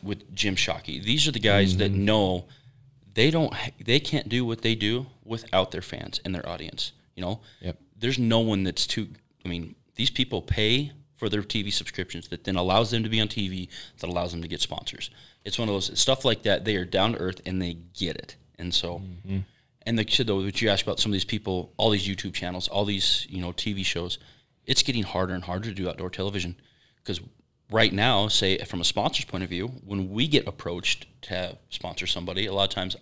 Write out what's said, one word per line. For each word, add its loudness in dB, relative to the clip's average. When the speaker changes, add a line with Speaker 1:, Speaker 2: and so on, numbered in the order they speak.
Speaker 1:
with -8
Jim 0
Shockey. -4
These 2
are 0
the -2
guys 6
that 4
Speaker 2:
Mm-hmm. 4
Speaker 1:
know 4
they 6
don't, 2
they 4
can't -2
do 2
what -2
they 2
do 0
without 0
their -4
fans -8
and -2
their -6
audience, -8
you -8
know? -2
Speaker 2:
Yep. -6
Speaker 1:
There's 0
no 4
one 2
that's 0
too, -4
I -4
mean, -6
these 2
people 0
pay 2
for -2
their 0
T -4
V -4
subscriptions -6
that -10
then 0
allows 4
them 0
to -2
be 2
on 0
T -4
V, -6
that -8
allows -2
them -6
to -8
get -4
sponsors. -6
It's -4
one 0
of 2
those, -2
stuff 4
like 2
that, 4
they 2
are 0
down 2
to -4
earth -2
and -2
they -4
get -4
it. -14
And -6
so, -2
Speaker 2:
Mm-hmm. -2
Speaker 1:
and 0
like 0
you 4
said, 4
though, 2
what -2
you 4
asked 4
about -2
some 2
of 2
these 2
people, -4
all 6
these 2
YouTube -4
channels, -4
all 2
these, 0
you -6
know, -4
T -4
V -4
shows, -2
it's 4
getting 2
harder -2
and -6
harder -6
to -8
do -4
outdoor -6
television. -4
'Cause -6
right 6
now, 2
say, 2
from -6
a -4
sponsor's 0
point -6
of -8
view, -4
when -4
we 2
get 4
approached -4
to -6
sponsor -8
somebody, -2
a -4
lot 2
of -2
times -4